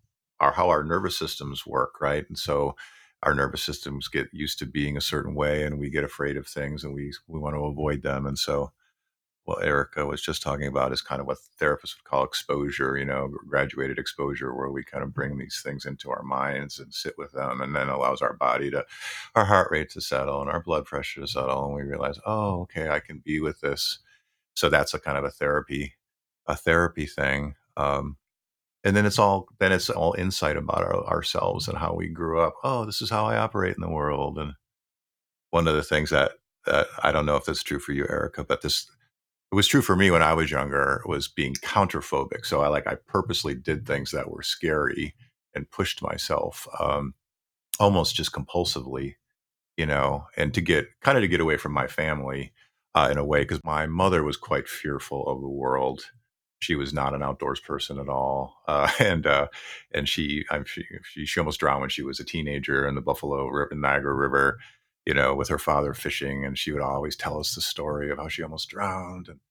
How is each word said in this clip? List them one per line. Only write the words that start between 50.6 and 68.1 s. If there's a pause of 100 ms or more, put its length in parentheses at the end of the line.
get, (120)
kinda
to
get
away
from
my
family, (440)
uh,
in
a
way,
'cause
my
mother
was
quite
fearful
of
the
world. (480)
She
was
not
an
outdoors
person
at
all.
Uh,
<laughs>
and,
uh, (440)
and
she,
I'm,
she, (200)
she,
she
almost
drowned
when
she
was
a
teenager
in
the
Buffalo
River,
Niagara
River, (460)
you
know,
with
her
father
fishing.
And
she
would
always
tell
us
the
story
of